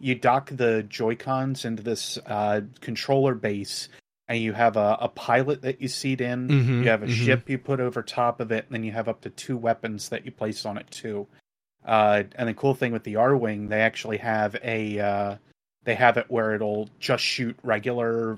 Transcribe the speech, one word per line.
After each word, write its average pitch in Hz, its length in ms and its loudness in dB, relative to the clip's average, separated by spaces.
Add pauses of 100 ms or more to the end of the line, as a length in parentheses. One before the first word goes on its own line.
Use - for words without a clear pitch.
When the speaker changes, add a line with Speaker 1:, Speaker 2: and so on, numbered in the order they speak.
Speaker 1:
You 131 140 0
dock 127 360 2
the 117 340 2
Joy-Cons 131 800 -2
into 113 180 -6
this, - 440 -4
uh, 104 340 0 (200)
controller 135 540 2
base, 101 540 -6 (400)
and 117 120 -2
you 110 120 0
have 117 240 4
a, 104 240 4
a 117 80 -2
pilot 135 540 0
that 131 200 -4
you 131 60 -4
seat 135 320 -2
in. 123 280 -4
Speaker 2:
Mm-hmm, 127 360 4
Speaker 1:
You 120 40 4
have 113 140 4
a - 40 -4
Speaker 2:
mm-hmm. 123 80 0 (100)
Speaker 1:
ship 131 260 2
you 131 80 -2
put 135 220 -2
over 123 200 -2
top 120 380 -2
of 113 140 -2
it, 110 140 -2
and 127 80 -14
then 113 100 -4
you 107 80 -4
have 113 160 -4
up 110 140 -4
to - 80 -10
two - 260 -6
weapons 113 540 -2
that - 140 -6
you 131 60 -12
place 110 340 -6
on 104 140 -6
it - 140 -16
too. 104 340 -8 (580)
Uh, 104 400 4 (120)
and 120 120 -2
the 110 60 -2
cool 139 200 2
thing 120 180 -2
with 113 120 -4
the 104 100 -6
Arwing, 110 540 2
they 107 120 2
actually 110 380 0
have 107 440 0
a, 107 360 -4
uh, 101 380 0 (480)
they 117 100 2
have 120 220 6
it 117 120 -2
where 110 260 0
it'll 107 340 -2 (120)
just - 240 -2
shoot 117 380 -4
regular, 117 760 -2